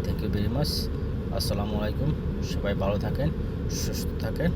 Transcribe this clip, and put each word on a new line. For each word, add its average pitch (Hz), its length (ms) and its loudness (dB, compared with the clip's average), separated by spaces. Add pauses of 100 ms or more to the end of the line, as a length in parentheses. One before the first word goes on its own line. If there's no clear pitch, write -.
Thank - 200 -2
you 208 120 0
very 104 220 2
much। 151 160 2 (640)
আসসালামু 104 420 0
আলাইকুম, - 300 0 (440)
সবাই 101 200 0 (100)
ভালো 101 220 2
থাকেন, - 240 2 (520)
সুস্থ - 280 0 (140)
থাকেন। 147 320 0